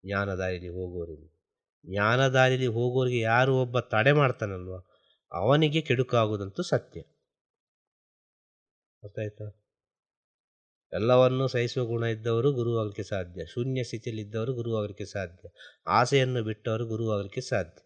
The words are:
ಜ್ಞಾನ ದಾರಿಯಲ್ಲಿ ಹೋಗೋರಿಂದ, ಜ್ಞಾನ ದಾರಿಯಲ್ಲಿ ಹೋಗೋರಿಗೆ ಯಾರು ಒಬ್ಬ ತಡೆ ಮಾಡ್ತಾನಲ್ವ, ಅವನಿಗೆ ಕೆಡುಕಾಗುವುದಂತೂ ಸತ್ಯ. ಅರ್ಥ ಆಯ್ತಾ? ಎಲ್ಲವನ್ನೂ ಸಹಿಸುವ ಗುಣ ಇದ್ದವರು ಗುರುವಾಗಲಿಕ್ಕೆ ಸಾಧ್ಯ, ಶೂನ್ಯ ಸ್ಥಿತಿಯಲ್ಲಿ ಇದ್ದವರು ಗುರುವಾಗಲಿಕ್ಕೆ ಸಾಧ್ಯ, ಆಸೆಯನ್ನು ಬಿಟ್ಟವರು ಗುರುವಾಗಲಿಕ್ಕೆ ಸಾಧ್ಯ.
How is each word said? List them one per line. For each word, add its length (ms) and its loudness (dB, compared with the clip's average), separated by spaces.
ಜ್ಞಾನ 280 -2
ದಾರಿಯಲ್ಲಿ 340 -4
ಹೋಗೋರಿಂದ, 600 -10
ಜ್ಞಾನ 420 2
ದಾರಿಯಲ್ಲಿ 380 4
ಹೋಗೋರಿಗೆ 540 0
ಯಾರು 420 4
ಒಬ್ಬ 180 0
ತಡೆ 320 4
ಮಾಡ್ತಾನಲ್ವ, 680 0
ಅವನಿಗೆ 480 4
ಕೆಡುಕಾಗುವುದಂತೂ 840 0
ಸತ್ಯ. 380 -4
ಅರ್ಥ 160 -12
ಆಯ್ತಾ? 260 -8
ಎಲ್ಲವನ್ನೂ 560 4
ಸಹಿಸುವ 380 -2
ಗುಣ 180 -2
ಇದ್ದವರು 480 0
ಗುರುವಾಗಲಿಕ್ಕೆ 500 -2
ಸಾಧ್ಯ, 440 -8
ಶೂನ್ಯ 380 -4
ಸ್ಥಿತಿಯಲ್ಲಿ 380 -10
ಇದ್ದವರು 320 -6
ಗುರುವಾಗಲಿಕ್ಕೆ 500 -4
ಸಾಧ್ಯ, 440 -10
ಆಸೆಯನ್ನು 580 2
ಬಿಟ್ಟವರು 420 -4
ಗುರುವಾಗಲಿಕ್ಕೆ 540 -4
ಸಾಧ್ಯ. 460 -4